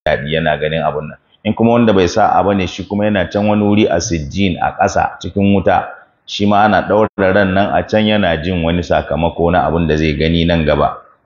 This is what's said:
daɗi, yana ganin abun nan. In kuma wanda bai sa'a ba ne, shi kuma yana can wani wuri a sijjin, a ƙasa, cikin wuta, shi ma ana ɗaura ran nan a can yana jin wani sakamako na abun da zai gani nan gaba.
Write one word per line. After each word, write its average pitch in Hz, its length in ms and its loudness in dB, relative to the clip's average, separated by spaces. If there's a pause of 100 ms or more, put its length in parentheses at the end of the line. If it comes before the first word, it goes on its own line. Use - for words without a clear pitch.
daɗi, 73 240 -2
yana 78 260 0
ganin 78 240 -4
abun 76 300 -4
nan. 71 60 -20 (260)
In 107 100 -2
kuma 113 220 2
wanda 117 180 4
bai 95 140 4
sa'a 98 360 2
ba 98 120 2
ne, 95 120 -2
shi 92 200 -10
kuma 101 160 -2
yana 98 260 0
can 104 180 -2
wani 104 160 2
wuri 104 280 4
a - 80 0
sijjin, 82 640 -4
a 71 160 -2
ƙasa, 92 400 0
cikin 98 340 0
wuta, 95 380 0 (340)
shi - 200 -4
ma 104 180 4
ana 92 240 2
ɗaura 98 480 0
ran 98 180 2
nan 98 220 0
a 90 80 0
can 107 240 0
yana 101 340 0
jin 87 220 -2
wani 85 180 0
sakamako 82 680 -2
na 78 160 2
abun 80 220 0
da 78 80 2
zai 78 180 0
gani 82 300 0
nan 85 200 0
gaba. 73 380 0 (220)